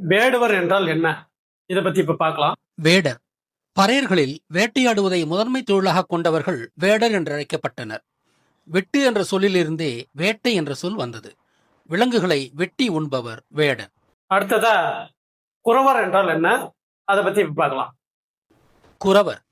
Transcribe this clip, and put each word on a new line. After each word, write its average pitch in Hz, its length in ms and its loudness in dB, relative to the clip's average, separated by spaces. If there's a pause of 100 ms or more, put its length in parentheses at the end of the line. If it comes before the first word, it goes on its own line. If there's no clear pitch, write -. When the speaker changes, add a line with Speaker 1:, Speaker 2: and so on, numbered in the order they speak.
Speaker 1:
வேடுவர் 233 480 4
என்றால் 185 300 0
என்ன, 160 200 0 (640)
இதை 185 140 -2
பத்தி 190 200 0
இப்ப 156 200 -2
பார்க்கலாம். 151 340 -2 (260)
Speaker 2:
வேடர். 160 380 2 (560)
பறையர்களில் 196 580 2 (120)
வேட்டையாடுவதை 202 800 0
முதன்மை 226 380 -2
தொழிலாக 190 420 2
கொண்டவர்கள் 165 560 -2 (140)
வேடர் 208 440 2
என்று 147 160 -4
அழைக்கப்பட்டனர். 131 680 -8 (640)
வெட்டு 190 380 -2
என்ற 214 180 2
சொல்லிலிருந்தே 165 680 0 (200)
வேட்டை 214 420 -2
என்ற 151 200 -2
சொல் 185 260 -6
வந்தது. 117 340 -10 (560)
விலங்குகளை 185 520 0 (120)
வெட்டி 185 360 -2
உண்பவர் 135 580 -4
வேடர். 135 440 -2 (400)
Speaker 1:
அடுத்ததா 208 440 2 (920)
குறவர் 262 360 4
என்றால் 185 320 2
என்ன, 165 140 0 (600)
அதை 196 160 2
பத்தி 196 180 0
இப்ப 156 160 -2
பார்க்கலாம். 135 340 -2 (1120)
Speaker 2:
குறவர் 190 400 2 (100)